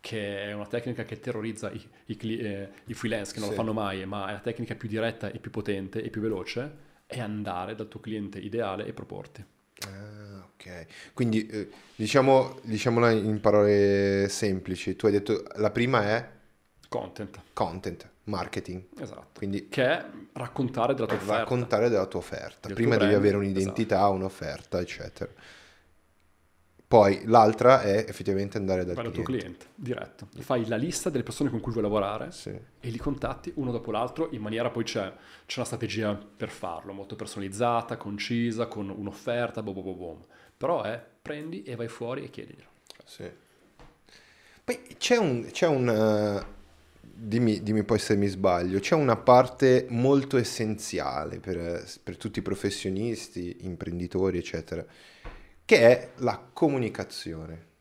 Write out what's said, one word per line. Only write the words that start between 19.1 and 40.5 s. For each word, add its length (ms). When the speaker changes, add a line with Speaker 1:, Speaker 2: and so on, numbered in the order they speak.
Speaker 2:
Quindi 320
Speaker 1:
Che 160
è 180
raccontare 640
della 100
tua 120
offerta. 200
Speaker 2:
raccontare 520
della 180
tua 120
offerta. 480
Speaker 1:
Del 80
Speaker 2:
Prima 220
Speaker 1:
tuo 80
Speaker 2:
devi 140
Speaker 1:
brand, 40
Speaker 2:
avere 20
un'identità, 600
Speaker 1:
esatto. 160
Speaker 2:
un'offerta, 680
eccetera. 520
Poi 320
l'altra 600
è 260
effettivamente 480
andare 260
dal 120
Speaker 1:
Vai 100
dal 80
tuo 100
Speaker 2:
cliente. 240
Speaker 1:
cliente, 180
diretto. 520
Fai 280
la 80
lista 340
delle 140
persone 260
con 120
cui 100
vuoi 140
lavorare 480
Speaker 2:
Sì. 160
Speaker 1:
e 400
li 80
contatti 580
uno 160
dopo 200
l'altro 400
in 100
maniera, 280
poi 140
c'è, 260
c'è 140
una 80
strategia 480
per 340
farlo, 420
molto 240
personalizzata, 800
concisa, 680
con 240
un'offerta, 760
boh, 80
boh, 100
boh, 120
boh. 320